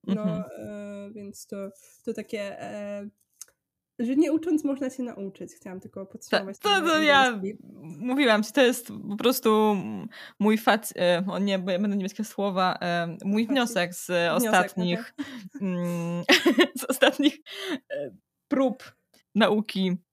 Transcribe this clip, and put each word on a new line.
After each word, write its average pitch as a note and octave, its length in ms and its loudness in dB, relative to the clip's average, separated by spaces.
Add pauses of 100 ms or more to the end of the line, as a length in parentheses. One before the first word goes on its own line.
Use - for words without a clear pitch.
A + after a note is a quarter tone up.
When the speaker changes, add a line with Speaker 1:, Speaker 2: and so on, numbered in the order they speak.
Speaker 1:
No, G3 160 0
Speaker 2:
Mhm. F3+ 200 0 (160)
Speaker 1:
e, G3+ 560 -10
więc G#3 320 -14
to, G#3 100 -12 (480)
to A3+ 100 -6
takie, G3+ 480 -8
e, G3+ 460 -10 (880)
że B3 180 0
nie E4 160 4
ucząc D#4+ 320 0
można C4+ 260 -2
się B3+ 120 -8
nauczyć. G3 520 -10
Chciałam F#3 260 -14
tylko G3 260 -14
Speaker 2:
Ta-, - 60 -20
Speaker 1:
podsumować - 460 -4
Speaker 2:
to, - 100 -2
Speaker 1:
ten G4 160 4
Speaker 2:
to D#4 180 4
ja C#4+ 160 8
Speaker 1:
angielski. A3 440 0 (200)
Speaker 2:
mówiłam G#3+ 600 2
ci, G#3+ 100 -6
to - 100 4
jest A#3+ 260 2 (200)
po G3+ 80 -6
prostu G#3+ 600 4 (640)
mój G#3+ 180 4
fac-, G#3+ 420 0
e, F3 280 4
o F3+ 100 -4
nie, G3 200 0
bo F#3 120 -4
ja F3+ 80 0
będę G3+ 180 0
niemeckie G3 280 -6
słowa, F#3 580 -2
e, F3 240 -2 (180)
mój G#3 180 2
Speaker 1:
Facit. A3+ 80 -2
Speaker 2:
wniosek A#3 440 0
z, - 160 -10
e, E3+ 200 2
Speaker 1:
Wniosek, G#3+ 200 2
Speaker 2:
ostatnich, F3+ 640 0 (400)
Speaker 1:
okej. G3+ 140 -4
Speaker 2:
mm, F3 600 -4
<laughs> C#4+ 520 4
z - 40 -8
ostatnich, - 540 2 (520)
e, C#3+ 200 -8 (380)
prób C4 440 -2 (420)
nauki G3+ 600 2 (160)